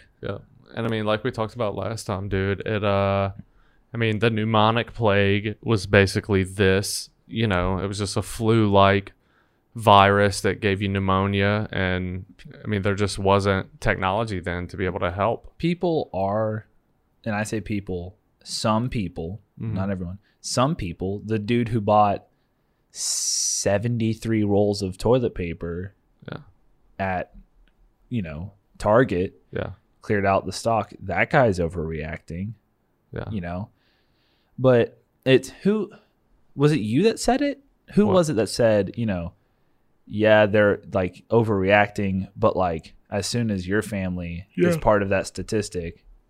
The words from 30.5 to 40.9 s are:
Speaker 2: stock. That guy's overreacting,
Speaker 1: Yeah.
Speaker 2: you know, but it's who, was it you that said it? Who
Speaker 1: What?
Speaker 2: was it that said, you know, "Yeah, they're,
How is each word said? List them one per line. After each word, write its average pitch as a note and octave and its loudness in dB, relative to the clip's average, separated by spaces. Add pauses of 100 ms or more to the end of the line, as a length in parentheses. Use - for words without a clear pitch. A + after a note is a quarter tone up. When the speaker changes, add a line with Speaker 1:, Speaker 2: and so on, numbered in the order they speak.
Speaker 2:
stock. A2+ -4
That F#2+ -4
guy's A#2 4
overreacting, E2 -8 (600)
Speaker 1:
Yeah. - -10
Speaker 2:
you G#2 -8
know, F2 -8 (880)
but B2+ 2 (240)
it's C3 4 (120)
who, G#3 0 (640)
was D3 4
it C#3 0
you A2 0
that A3 0
said C4 0
it? C#4+ -4 (340)
Who G#3 6
Speaker 1:
What? G3 2
Speaker 2:
was E3 4
it B2+ -2
that G2+ 2
said, G#2+ 2
you A#2 -4
know, F2 -4 (720)
"Yeah, G#2+ 6
they're, G2+ 4 (120)